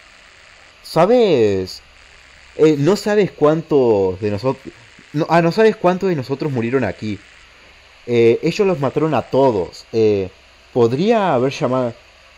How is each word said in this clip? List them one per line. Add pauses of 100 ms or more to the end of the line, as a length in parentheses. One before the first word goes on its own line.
(840)
¿Sabes? (760)
Eh,
no
sabes
cuántos
de
nosotros, (400)
no,
ah,
no
sabes
cuántos
de
nosotros
murieron
aquí. (880)
Eh,
ellos
los
mataron
a
todos.
Eh, (440)
podría
haber
llamado, (440)